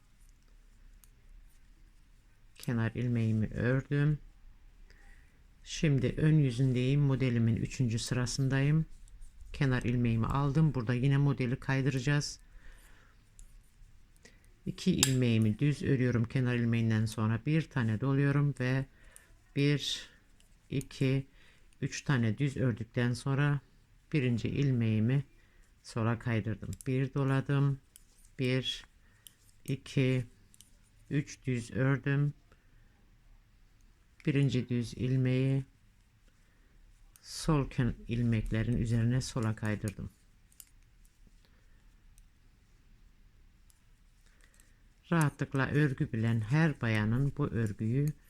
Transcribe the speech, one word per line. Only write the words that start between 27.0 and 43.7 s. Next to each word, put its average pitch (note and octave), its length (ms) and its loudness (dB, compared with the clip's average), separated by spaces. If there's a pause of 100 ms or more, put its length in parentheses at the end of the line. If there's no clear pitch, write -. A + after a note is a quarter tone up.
doladım. C#3 680 0 (600)
Bir, B2+ 460 -2 (800)
iki, C3 600 -2 (840)
üç - 360 -4
düz A#2+ 260 -4
ördüm. C#3 640 0 (1900)
Birinci C3+ 440 2
düz A#2+ 240 -2
ilmeği C3 720 0 (1600)
sol - 480 -2
kön-, A#2+ 260 0 (120)
ilmeklerin A#2 720 0
üzerine A#2 440 2
sola A2 340 -2
kaydırdım. G#2+ 540 -6 (4000)